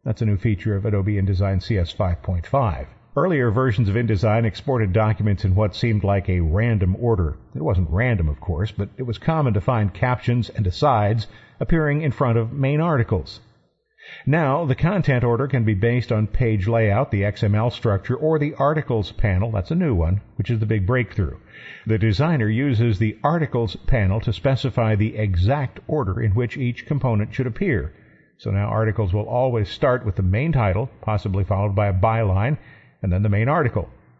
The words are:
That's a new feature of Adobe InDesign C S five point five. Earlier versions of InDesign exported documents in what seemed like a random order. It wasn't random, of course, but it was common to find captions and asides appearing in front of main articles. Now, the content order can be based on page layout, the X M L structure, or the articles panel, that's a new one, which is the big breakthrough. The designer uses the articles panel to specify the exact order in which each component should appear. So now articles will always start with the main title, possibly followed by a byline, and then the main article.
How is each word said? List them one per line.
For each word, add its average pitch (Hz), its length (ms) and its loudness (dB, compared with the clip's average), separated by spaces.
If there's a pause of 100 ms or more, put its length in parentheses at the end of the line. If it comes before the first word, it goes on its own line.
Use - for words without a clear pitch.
That's 120 200 -2
a - 20 0
new 104 120 2
feature 107 380 0
of 98 100 -2
Adobe 104 300 0
InDesign 95 460 0
C 110 160 -2
S 85 140 0
five 92 320 -2
point 90 240 -4
five. 98 400 -2 (280)
Earlier 139 360 2
versions 120 380 2
of 98 60 0
InDesign 110 500 2
exported 110 480 -2
documents 107 500 2
in 95 120 2
what 107 200 2
seemed 110 280 0
like 98 260 0
a 90 120 2
random 98 580 2
order. 95 380 0 (180)
It - 60 -6
wasn't 92 280 0
random, 92 400 2
of 73 100 -4
course, 87 320 -4
but - 260 -6
it 131 60 -6
was 117 140 -6
common 151 380 0
to 101 60 0
find 107 320 0
captions 123 560 -2
and 104 180 -2
asides 110 600 2 (320)
appearing 151 420 2
in 151 100 0
front 117 260 0
of 117 160 -2
main 143 260 0
articles. 123 600 0 (880)
Now, 151 400 0
the 131 100 0
content 156 480 0
order 117 240 2
can 120 180 0
be 110 80 2
based 117 380 0
on 107 160 0
page 110 400 0
layout, 113 440 2
the 98 140 0
X 104 180 -2
M 104 120 2
L 113 140 2
structure, 107 460 -2
or 156 240 0
the 147 160 -2
articles 139 560 0
panel, 101 400 0
that's 104 200 -4
a 160 40 0
new 165 200 2
one, 87 260 0 (140)
which - 140 -6
is 117 100 0
the 107 60 0
big 104 200 0
breakthrough. 107 520 -2 (500)
The 110 100 2
designer 113 500 2
uses 117 520 2
the 110 240 0
articles 143 520 0 (120)
panel 107 340 2
to - 100 -2
specify 120 640 0
the 107 220 0
exact 107 680 0
order 131 340 -2
in 104 140 2
which 120 220 -2
each 123 280 -4
component 117 480 0
should 127 140 -2
appear. 110 460 -2 (440)
So 107 140 -6
now 101 160 0
articles 107 460 0
will 104 140 -2
always 117 400 0
start 123 380 0
with 104 100 -2
the 101 80 -2
main 117 300 0
title, 110 360 0 (120)
possibly 101 420 -2
followed 98 320 0
by 104 120 2
a 98 60 0
byline, 110 640 2 (440)
and 90 120 0
then 98 100 0
the 107 60 2
main 107 180 2
article. 139 400 0 (320)